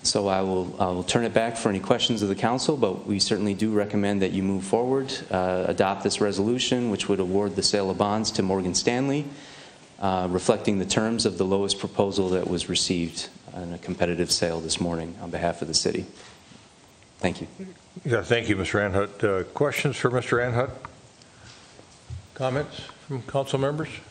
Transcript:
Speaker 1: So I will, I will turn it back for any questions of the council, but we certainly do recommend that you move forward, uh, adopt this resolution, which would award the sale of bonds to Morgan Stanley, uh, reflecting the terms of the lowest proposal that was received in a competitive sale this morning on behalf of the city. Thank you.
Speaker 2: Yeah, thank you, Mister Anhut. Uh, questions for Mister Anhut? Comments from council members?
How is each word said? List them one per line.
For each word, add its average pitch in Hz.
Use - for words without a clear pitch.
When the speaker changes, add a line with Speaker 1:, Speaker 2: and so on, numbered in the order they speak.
Speaker 1:
So 101
I 95
will, 92
I 98
will 90
turn 120
it 104
back 113
for -
any 98
questions 113
of 98
the 98
council, 131
but 95
we 101
certainly 101
do 104
recommend 101
that 92
you 95
move 95
forward, 131
uh, 92
adopt 98
this 101
resolution, 117
which -
would 98
award 98
the 101
sale 98
of 85
bonds 104
to 104
Morgan 92
Stanley, 139
uh, 92
reflecting 104
the 90
terms 113
of 92
the 95
lowest 98
proposal 98
that 90
was 87
received 85
in 87
a 87
competitive 87
sale 82
this 80
morning 85
on 87
behalf 85
of 76
the 80
city. -
Thank 87
you. 80
Speaker 2:
Yeah, 117
thank 113
you, 101
Mister 95
Anhut. 101
Uh, 95
questions 139
for 131
Mister 120
Anhut? 123
Comments 131
from 135
council 135
members? 147